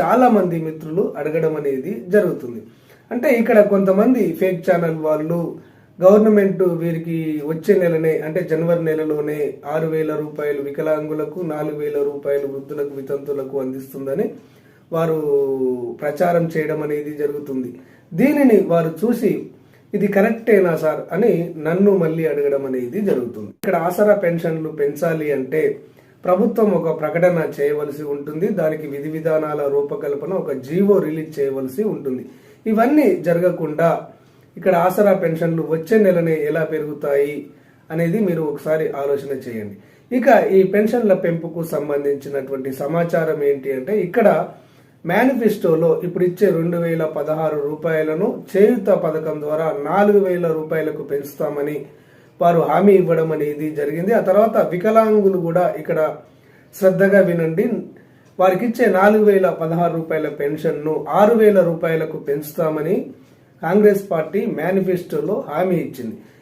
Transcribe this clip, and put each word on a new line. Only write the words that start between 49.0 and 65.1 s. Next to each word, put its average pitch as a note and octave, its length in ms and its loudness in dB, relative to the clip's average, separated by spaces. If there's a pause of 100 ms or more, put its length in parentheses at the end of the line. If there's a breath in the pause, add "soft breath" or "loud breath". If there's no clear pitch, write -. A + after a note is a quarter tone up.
ద్వారా D3+ 420 -2
నాలుగు G3+ 360 4
వేల F3+ 280 0
రూపాయలకు D#3 560 -2
పెంచుతామని C#3+ 800 -6 (560 soft breath)
వారు E3+ 180 4
హామీ E3 340 4
ఇవ్వడం E3 380 4
అనేది D3 440 -4
జరిగింది. D#3 380 -2
ఆ G#3+ 60 4
తర్వాత G#3 380 2
వికలాంగులు G#3 800 2
కూడా E3 400 0
ఇక్కడ D#3 380 -2 (640 soft breath)
శ్రద్ధగా F#3+ 400 4
వినండి. E3+ 500 2 (720 soft breath)
వారికిచ్చే F#3+ 460 2
నాలుగు G#3 400 6
వేల F#3+ 240 4
పదహారు E3 460 -2
రూపాయల D#3 340 -2
పెన్షన్ను D3 800 -4
ఆరు G#3 260 4
వేల G#3 240 6
రూపాయలకు E3 580 0
పెంచుతామని D#3 920 -4 (540 loud breath)
కాంగ్రెస్ G3 480 4
పార్టీ E3 340 -2
మేనిఫెస్టోలో E3+ 1040 -2